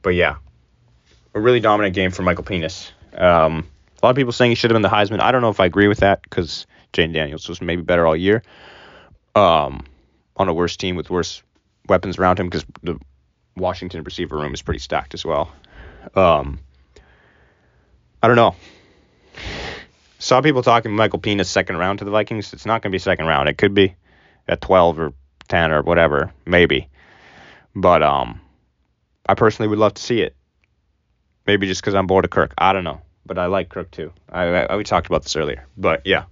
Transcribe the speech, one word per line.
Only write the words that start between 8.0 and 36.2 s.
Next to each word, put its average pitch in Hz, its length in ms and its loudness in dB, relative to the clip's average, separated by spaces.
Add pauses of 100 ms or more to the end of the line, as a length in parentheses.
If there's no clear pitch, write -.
all 80 100 4
year, 98 280 0 (920)
um, 73 500 2 (500)
on 98 120 0
a 85 60 -2
worse 87 240 -2
team 90 180 -6
with 80 140 -10
worse 87 320 -6 (480)
weapons 92 300 0
around 92 200 2
him 90 80 -4
'cause 82 160 -6 (200)
the 85 160 -8 (560)
Washington 87 480 -6
receiver 87 340 -8
room 73 160 -6
is - 80 -10
pretty - 180 -6
stacked - 360 -6
as - 100 -12
well. 73 260 -4 (640)
Um, 76 460 2 (1600)
I 117 60 4
don't 117 80 6
know. 117 200 4 (1600)
Saw 131 220 2
people 135 200 2
talking 117 340 2
Michael 110 240 0
Penis 101 300 -2
second 92 280 -2
round 95 220 -2
to 101 60 -10
the 101 60 -6
Vikings. 107 420 -4
It's - 140 -14
not 110 160 -2
gonna 101 80 -4
be 92 80 -2
second 85 260 -2
round. 73 240 2
It 71 80 -6
could 98 160 2
be 95 220 2 (520)
at 85 140 -4
twelve 85 380 2
or 76 140 -6 (340)
ten 82 240 0
or 76 100 0
whatever, 82 500 2 (140)
maybe. 85 420 2 (880)
But, 87 280 4
um, 69 380 -2 (880)
I 98 40 2
personally 107 360 0
would 104 100 -2
love 104 160 2
to - 60 -16
see 117 200 -2
it. - 140 -4 (1120)
Maybe 101 220 2
just 95 160 -4
'cause 101 120 -2
I'm 95 120 0
bored 92 180 -2
of - 60 -8
Kirk. - 260 -2
I - 160 2
don't 92 100 -2
know. 71 180 -10 (240)
But 92 120 -10
I 90 100 -4
like 92 220 -4
Kirk - 220 -12
too. 78 200 -12 (180)
I, 90 160 -6
I, 87 320 -2
we 104 60 -6
talked 87 240 -2
about 80 160 -2
this - 120 -10
earlier. 73 300 -6 (120)
But 87 280 -2
yeah. 92 260 0